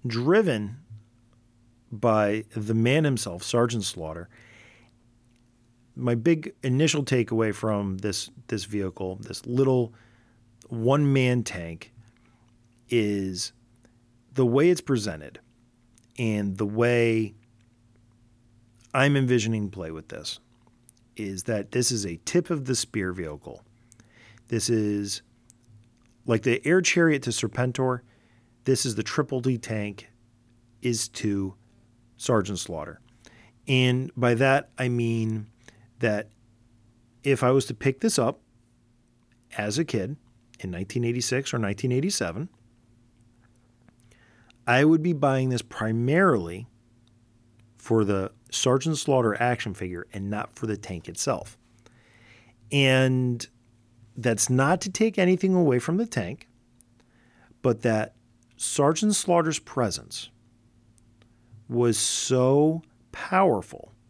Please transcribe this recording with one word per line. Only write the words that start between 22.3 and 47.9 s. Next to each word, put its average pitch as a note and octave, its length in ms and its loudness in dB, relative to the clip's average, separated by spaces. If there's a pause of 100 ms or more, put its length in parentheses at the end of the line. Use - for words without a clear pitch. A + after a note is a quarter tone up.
of D3 160 -4
the B2+ 100 0
spear F#2+ 360 -4
vehicle. D#2 520 -10 (840)
This A#2 220 -2
is G#2 520 -2 (1040)
like A2+ 180 2
the A#2+ 220 0
air F3+ 160 4
chariot E3 420 2
to A#2+ 80 -2
Serpentor, B2 680 -2 (640)
this C3+ 200 2
is A2+ 100 -2
the G#2+ 80 -2
Triple C3 380 -2
T B2 160 0
tank G#2 520 -8 (720)
is A#2 280 -2
to G2 460 -4 (640)
Sergeant G2+ 420 0
Slaughter. D#2 400 -10 (680)
And B2+ 480 2
by A#2+ 200 2
that, C3+ 420 2
I B2+ 120 -2
mean A2+ 580 -2 (520)
that G#2+ 300 0 (960)
if C#3 200 2
I B2+ 80 4
was C3+ 140 4
to B2+ 80 -10
pick - 260 -2
this - 180 0
up A#2+ 240 0 (1160)
as G#2 200 -4
a D#3+ 80 -2
kid A2+ 300 -4 (440)
in F#2 120 -10
nineteen G2 320 -4
eighty-six B2 500 -2
or B2 60 -4
nineteen G#2+ 320 -2
eighty-seven, B2+ 580 -2 (2250)
I B2+ 200 6
would D#3 180 6
be F3 100 0
buying C3+ 360 2
this B2 120 -2
primarily A#2 1080 0 (1120)
for A2+ 260 2